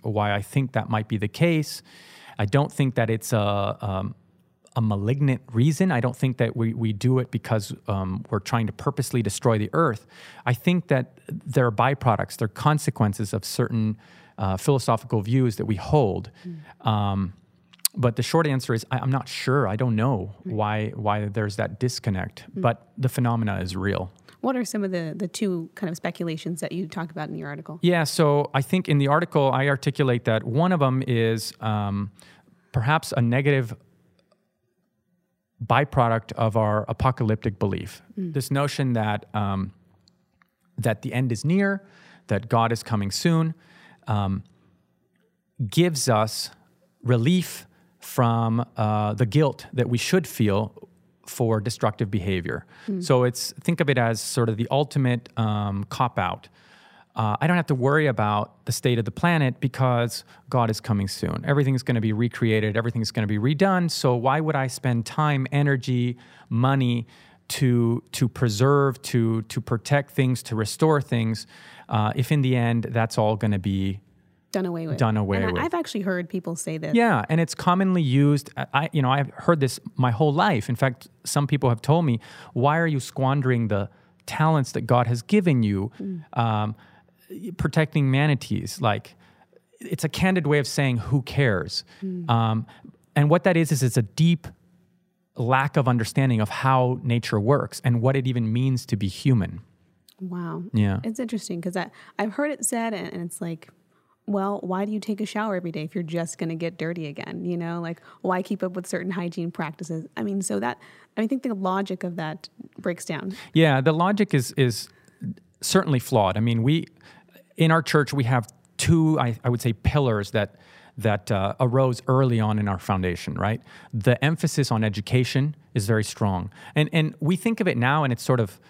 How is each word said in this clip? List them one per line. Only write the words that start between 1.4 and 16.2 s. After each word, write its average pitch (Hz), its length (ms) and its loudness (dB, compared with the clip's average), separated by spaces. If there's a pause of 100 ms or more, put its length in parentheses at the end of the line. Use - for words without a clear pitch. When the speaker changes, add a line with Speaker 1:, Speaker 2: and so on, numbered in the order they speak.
Speaker 1:
I 104 60 0
don't 139 260 2
think 135 240 0
that 113 140 2
it's 110 240 -4
a, 101 480 0
um, 98 340 -4 (640)
a 117 40 2
malignant 113 600 0 (100)
reason. 151 400 2
I 120 80 0
don't 123 160 0
think 131 220 -2
that 113 180 0
we, 113 180 0
we 113 200 -2
do 127 260 2
it 123 100 -4
because, 110 440 -2 (160)
um, 95 400 -2
we're 107 100 -2
trying 113 280 -2
to - 60 -4
purposely - 480 -4
destroy 110 360 0
the 107 160 -2
earth. 151 340 0 (380)
I 120 80 2
think 180 340 0
that 127 400 0
they're 123 440 0
byproducts, 117 680 0
they're 113 100 -2
consequences 113 880 0
of 104 100 -2
certain, 110 540 -2 (400)
uh, 95 200 -2
philosophical 120 640 0
views 120 340 2
that 110 80 -4
we 104 140 -2
hold. 98 520 0 (160)